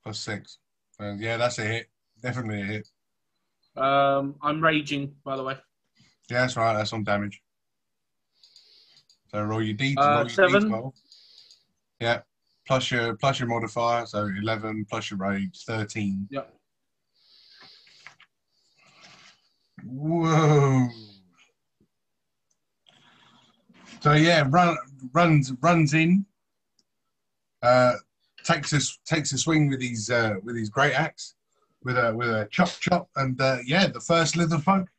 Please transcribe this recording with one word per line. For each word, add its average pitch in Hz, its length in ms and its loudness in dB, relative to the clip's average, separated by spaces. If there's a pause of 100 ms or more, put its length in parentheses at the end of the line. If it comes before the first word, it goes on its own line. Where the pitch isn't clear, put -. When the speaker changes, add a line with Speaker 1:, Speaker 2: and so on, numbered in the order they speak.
Speaker 1:
Plus 107 160 -12
six. - 400 -12 (420)
Uh, 101 180 -8
yeah, 113 180 -4
that's 120 220 -2
a 113 60 -6
hit. 113 240 -6 (340)
Definitely 117 400 -8
a - 20 -8
hit. 107 240 -10 (880)
Speaker 2:
Um, 139 680 0
I'm 147 180 -2
raging, 147 540 -2 (100)
by 135 120 -8
the 131 80 -8
way. 135 120 -6 (760)
Speaker 1:
Yeah, 123 100 0
that's 127 160 0
right. 113 180 2
That's 107 180 -2
on 113 120 -4
damage. 101 360 -2 (1900)
So 104 120 -6
roll 110 200 -4
your 107 140 -4
D, 135 200 -2
Speaker 2:
Uh, 143 140 4
Speaker 1:
roll 147 120 2
your 120 80 -4
Speaker 2:
seven. 190 340 4
Speaker 1:
D 214 40 -2
twelve. 131 260 -6 (1040)
Yeah. 117 200 -2 (460)
Plus 131 240 0
your, 117 260 -2
plus 135 240 -2
your 123 80 -4
modifier, 117 580 -2
so 104 200 -4 (140)
eleven 107 500 -6
plus 113 200 -8
your 104 80 -8
rage, 98 460 -6
thirteen. 107 680 -6
Speaker 2:
Yep. 135 220 -12 (3250)
Speaker 1:
Whoa. 147 1040 2 (3000)
So 147 120 4
yeah, 156 360 6
run, 170 280 6 (360)
runs, 151 480 4
runs 160 340 4
in. 175 300 4 (1400)
Uh, 123 320 6 (500)
takes 156 280 0
a 151 40 0
s-, 131 300 -4
takes 156 260 -2
a 135 60 -4
swing 156 300 2
with 135 120 -4
his, 117 300 -6
uh, 113 240 0 (100)
with 117 120 -8
his 110 120 -6
great 143 240 0
axe, - 420 -6 (480)
with 123 160 -2
a, 117 160 2
with 120 140 -4
a 110 220 -2
chop 180 180 0 (120)
chop, 180 360 -2
and, 131 240 -2
uh, 131 240 0
yeah, 175 240 2
the 120 120 -8
first 165 360 0
little 165 240 0
folk. 190 260 2 (120)